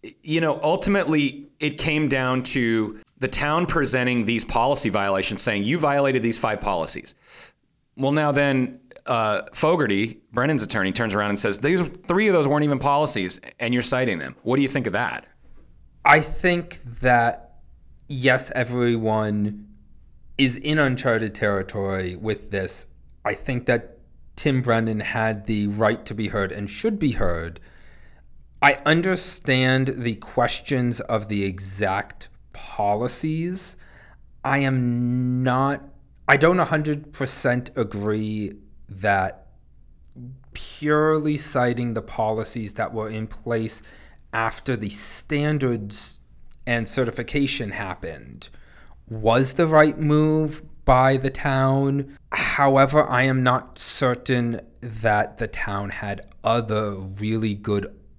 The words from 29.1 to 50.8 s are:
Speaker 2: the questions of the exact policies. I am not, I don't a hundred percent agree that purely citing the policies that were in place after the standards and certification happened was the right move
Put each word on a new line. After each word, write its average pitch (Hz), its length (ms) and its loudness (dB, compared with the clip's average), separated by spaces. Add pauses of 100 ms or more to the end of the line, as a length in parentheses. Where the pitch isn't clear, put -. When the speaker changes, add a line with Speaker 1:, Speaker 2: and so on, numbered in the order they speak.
Speaker 2:
the 117 160 -2
questions 120 840 0
of 104 280 -2
the 101 160 0
exact 98 840 -4 (240)
policies. 156 1200 -4 (680)
I 135 140 2
am 127 840 0
not, 131 400 2 (440)
I 139 120 6
don't 170 200 6
a 170 60 4
hundred 151 480 -2
percent 123 640 -2
agree 107 800 -2 (340)
that 98 600 0 (1080)
purely 151 840 0
citing 120 560 0
the 110 100 -4
policies 110 720 -4
that 110 200 -6
were 110 160 -6
in 110 160 -6
place 113 560 -4 (480)
after 113 460 -2
the 104 140 -6
standards 135 1300 -4 (460)
and 117 200 0
certification 123 840 -2
happened 82 800 -10 (580)
was 113 460 2
the 170 120 4
right 156 320 6
move 156 640 2 (220)